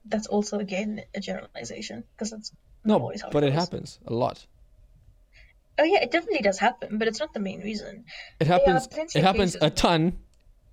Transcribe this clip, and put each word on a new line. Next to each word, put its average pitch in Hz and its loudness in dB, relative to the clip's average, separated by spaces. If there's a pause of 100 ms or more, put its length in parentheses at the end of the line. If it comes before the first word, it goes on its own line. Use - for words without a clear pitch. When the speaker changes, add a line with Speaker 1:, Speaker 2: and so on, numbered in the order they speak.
Speaker 1:
that's 214 -4
also, 208 0
again, 208 -6 (100)
a 196 -8
generalization, 214 -10 (140)
'cause 220 -6
that's 214 -14 (340)
not 208 6
Speaker 2:
No, 139 0
Speaker 1:
always 104 -8
how - -10
it - -4
Speaker 2:
but 147 4
it 143 4
Speaker 1:
goes. 151 2
Speaker 2:
happens - -6
a - -6
lot. 120 -2 (1300)
Speaker 1:
Oh 285 6
yeah, 339 4
it 247 -2
definitely 339 0
does 196 2
happen, 214 -2
but 220 0
it's 220 -2
not 302 -6
the 226 -8
main 196 -8
reason. - -10 (340)
Speaker 2:
It 156 2
Speaker 1:
There 156 6
are - 6
Speaker 2:
happens, - 4
Speaker 1:
plenty - -4
Speaker 2:
it - 4
Speaker 1:
of 175 6
Speaker 2:
happens 190 4
a - -8
Speaker 1:
cases. 151 2
Speaker 2:
ton 175 4 (560)